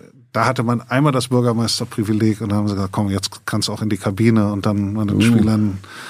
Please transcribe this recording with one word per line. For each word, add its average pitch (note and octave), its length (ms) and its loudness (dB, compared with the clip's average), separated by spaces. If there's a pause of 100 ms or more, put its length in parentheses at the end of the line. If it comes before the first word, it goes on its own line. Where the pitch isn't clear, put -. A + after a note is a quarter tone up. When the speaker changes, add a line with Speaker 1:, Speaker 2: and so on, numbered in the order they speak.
(320)
Speaker 1:
da A2+ 140 0
hatte C3 160 0
man A#2 200 0
einmal C#3 300 2
das B2+ 160 -2
Bürgermeisterprivileg A2+ 1120 0
und G#2+ 100 -4
da G#2 60 0
haben G#2 120 0
sie G2+ 60 -2
gesagt, F#2+ 180 -4
„Komm, G#2 180 -2
jetzt - 360 -6
kannst G#2+ 220 -4
du G#2 40 -6
auch G#2+ 100 -8
in G#2+ 60 -2
die G#2 100 0
Kabine“, G#2+ 540 2
und G#2 140 -4
dann G2+ 280 0
mit G#2+ 160 -2
den G2+ 60 0
Speaker 2:
Uh. G2+ 40 2
Speaker 1:
Spielern. G#2+ 580 4 (320)